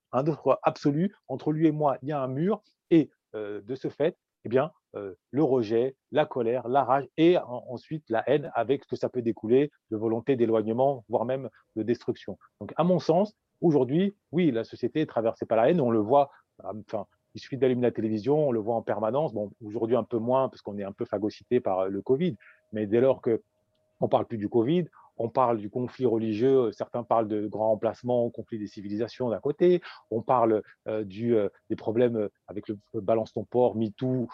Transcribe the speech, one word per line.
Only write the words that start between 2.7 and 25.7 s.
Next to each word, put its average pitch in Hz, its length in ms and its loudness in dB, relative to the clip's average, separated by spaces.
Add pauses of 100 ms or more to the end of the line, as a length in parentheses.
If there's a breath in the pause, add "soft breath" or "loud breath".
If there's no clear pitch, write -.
et, 156 220 4 (240)
euh, 104 260 -8
de 110 140 -10
ce 139 140 -8
fait, 160 280 -2 (280)
eh 117 40 -10
bien, 139 220 0 (240)
euh, 101 180 -10 (160)
le 143 140 2
rejet, 123 520 2 (160)
la 147 140 2
colère, 120 420 -2
la 131 160 2
rage, 135 240 0 (100)
et 170 200 4
en, 123 320 -8
ensuite 151 400 -10
la 113 180 -2
haine 139 280 0
avec 117 280 0
ce - 40 -20
que - 80 -8
ça 117 140 -4
peut 123 120 -6
découler 117 480 2 (220)
de 110 60 -4
volonté 113 380 0
d'éloignement, 117 720 2
voire 113 180 0
même 127 260 -6 (240 soft breath)
de 110 80 -2
destruction. 107 560 -4 (200 soft breath)
Donc, 101 180 -12
à 156 60 2
mon 180 140 4
sens, 175 380 0 (260)
aujourd'hui, 156 540 2 (160)
oui, 165 200 2
la 113 120 0
société 120 380 -4
est 156 60 0
traversée 113 380 -2
par 110 120 2
la 117 120 6
haine, 175 120 2
on 120 80 2
le 113 100 4
voit, 139 300 4 (340 soft breath)
euh, 95 100 -10 (140)
enfin, 104 200 -8 (260)
il 110 80 -14
suffit - 160 -10
d'allumer 123 240 2
la 120 100 2
télévision, 113 560 0
on 127 40 0
le 113 80 0
voit 113 160 -2
en 110 80 -2
permanence, 117 500 -2
bon, 104 180 -6 (120)
aujourd'hui 110 320 -2
un 117 80 2
peu 117 160 -4
moins, 127 300 0
parce - 120 -20
qu'on 101 160 -10
est 101 60 -6
un 98 80 -8
peu 117 140 -8
phagocyté 107 540 -2
par, 95 200 -2
euh, 95 80 0
le 98 140 -6
covid, 131 340 0 (360 soft breath)
mais 107 140 -4
dès 113 160 2
lors 131 200 2
que 113 200 0 (600)
on 131 80 2
parle 113 180 2
plus 120 100 -8
du 104 120 -4
covid, 151 360 2 (320 soft breath)
on 117 120 -4
parle 120 280 2
du 104 120 -8
conflit 127 360 -4